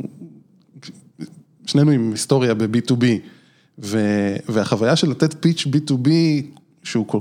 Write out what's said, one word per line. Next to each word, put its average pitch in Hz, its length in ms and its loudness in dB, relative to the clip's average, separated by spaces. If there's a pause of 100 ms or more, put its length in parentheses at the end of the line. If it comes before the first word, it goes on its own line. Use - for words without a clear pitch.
(1700)
שנינו 147 240 4
עם 117 200 2
היסטוריה 123 440 0
ב-B 113 360 0
to 131 40 2
B, 120 100 2 (760)
ו-, 104 580 0 (120)
והחוויה 110 480 0
של 160 140 0
לתת 156 300 0
פיץ' 165 260 0
B 147 240 0
to 139 40 2 (120)
B - 20 2 (760)
שהוא 110 240 -4
כל - 140 -2